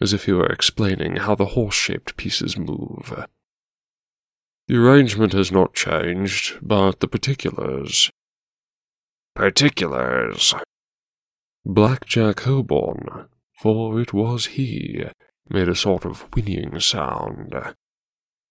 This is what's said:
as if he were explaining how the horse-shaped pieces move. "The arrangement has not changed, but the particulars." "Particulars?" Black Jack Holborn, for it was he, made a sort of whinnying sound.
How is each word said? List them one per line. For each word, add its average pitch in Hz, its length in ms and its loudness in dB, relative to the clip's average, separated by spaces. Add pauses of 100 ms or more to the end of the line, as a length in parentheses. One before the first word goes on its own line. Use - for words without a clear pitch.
as 98 120 0
if 101 140 -2
he 101 60 4
were 90 140 4
explaining 90 680 0
how 104 180 0
the 101 220 0
horse-shaped - 600 -2
pieces - 400 -6
move. - 680 -8 (1400)
"The 127 100 0
arrangement 117 560 6
has 95 180 2
not 92 240 4
changed, 87 840 -2
but 98 400 2
the - 80 2
particulars." - 1040 -2 (1200)
"Particulars?" 64 1200 0 (1120)
Black 104 420 2
Jack 107 340 0
Holborn, - 880 -2 (240)
for 110 480 0
it 117 120 -4
was 113 340 0 (100)
he, - 480 -6 (460)
made 92 180 2
a 87 60 2
sort 95 300 0
of - 280 -10
whinnying 90 480 -4
sound. 64 920 -4 (760)